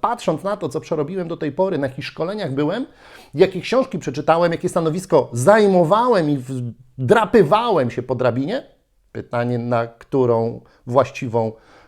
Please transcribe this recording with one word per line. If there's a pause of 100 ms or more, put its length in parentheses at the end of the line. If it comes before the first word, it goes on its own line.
Patrząc
na
to,
co
przerobiłem
do
tej
pory,
na
jakich
szkoleniach
byłem, (480)
jakie
książki
przeczytałem,
jakie
stanowisko
zajmowałem
i (600)
wdrapywałem
się
po
drabinie”. (480)
Pytanie,
na
którą (260)
właściwą (360)